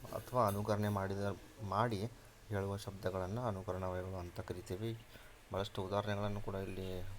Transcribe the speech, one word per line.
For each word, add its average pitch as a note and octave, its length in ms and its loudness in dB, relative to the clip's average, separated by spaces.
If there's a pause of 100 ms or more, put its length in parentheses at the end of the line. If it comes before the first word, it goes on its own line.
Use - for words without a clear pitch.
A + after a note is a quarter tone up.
(140)
ಅಥವಾ A2+ 340 4
ಅನುಕರಣೆ G#2 420 4
ಮಾಡಿದ, G2 480 2 (260)
ಮಾಡಿ G#2 340 4 (520)
ಹೇಳುವ G2 280 0
ಶಬ್ದಗಳನ್ನ F#2+ 640 -2
ಅನುಕರಣ F#2+ 440 0
ವ್ಯಯಗಳು F#2 360 -2
ಅಂತ F2 200 -6
ಕರಿತೀವಿ. G#2+ 680 -4 (460)
ಬಹಳಷ್ಟು F#2+ 320 0
ಉದಾಹರಣೆಗಳನ್ನು G2+ 580 2
ಕೂಡ G2 140 -2
ಇಲ್ಲಿ F#2 520 -2 (120)